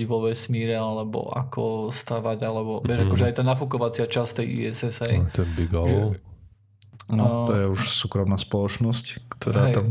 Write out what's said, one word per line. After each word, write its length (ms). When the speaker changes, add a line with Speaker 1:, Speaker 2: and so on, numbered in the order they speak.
Speaker 1:
vo 180
vesmíre, 540
alebo 500
ako 360
stavať, 500
alebo, 400
vieš, 220
Speaker 2:
Mhm. 80
Speaker 1:
akože 160
aj 100
tá 80
nafúkovacia 640
časť 320
tej 100
I 120
S 160
S, 160
hej. 160
Speaker 2:
No, 160
ten 180
Big 220
Owl. 400
Speaker 1:
Že 160
Speaker 3:
No, 80
Speaker 1:
No. 260
Speaker 3:
to 100
je 140
už 140
súkromná 480
spoločnosť, 880
ktorá 400
Speaker 1:
Hej. 80
Speaker 3:
tam 160